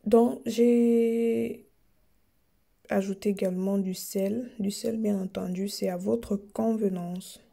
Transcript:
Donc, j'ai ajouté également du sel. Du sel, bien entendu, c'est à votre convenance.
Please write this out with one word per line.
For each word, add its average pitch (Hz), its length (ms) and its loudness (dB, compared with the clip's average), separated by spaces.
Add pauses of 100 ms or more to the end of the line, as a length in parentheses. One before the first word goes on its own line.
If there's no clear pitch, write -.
Donc, 233 420 4
j'ai 233 1160 2 (1200)
ajouté 196 420 0
également 190 480 0
du 190 160 -2
sel. 208 640 -4
Du 202 120 -2
sel, 226 280 -4
bien 208 220 0
entendu, 185 480 -4
c'est 202 200 -4
à 180 80 -2
votre 208 400 -2
convenance. 190 1040 -4 (120)